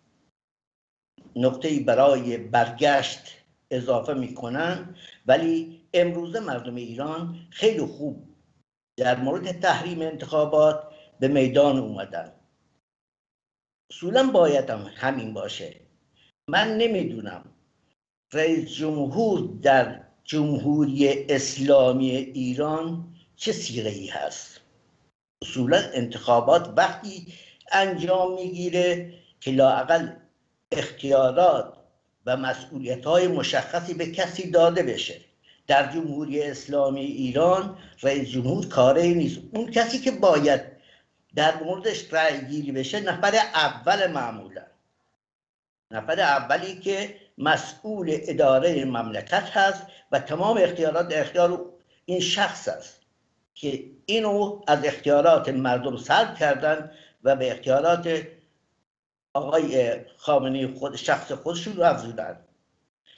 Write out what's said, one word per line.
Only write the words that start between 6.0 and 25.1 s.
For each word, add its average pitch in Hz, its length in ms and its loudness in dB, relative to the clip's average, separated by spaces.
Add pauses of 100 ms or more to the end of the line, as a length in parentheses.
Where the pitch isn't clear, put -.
مردم 123 400 -8
ایران 139 600 -8 (140)
خیلی 208 360 0
خوب - 420 -10 (720)
در 123 220 2
مورد 175 400 -4
تحریم 175 420 0
انتخابات 151 840 2 (360)
به 131 80 2
میدان 135 520 4
اومدن. 98 520 -8 (1600)
اصولاً 247 400 0
باید 147 380 4
هم 104 160 -8 (100)
همین 123 380 -6
باشه. 101 420 -10 (720)
من 214 280 0
نمی‌دونم 131 680 -4 (880)
رئیس 156 360 0
جمهور 151 800 -2 (120)
در 135 400 4 (220)
جمهوری 143 1080 0
اسلامی 135 800 4
ایران 147 960 -4 (300)
چه - 160 -4
صیغه‌ای 107 560 -6
هست. - 540 -10 (800)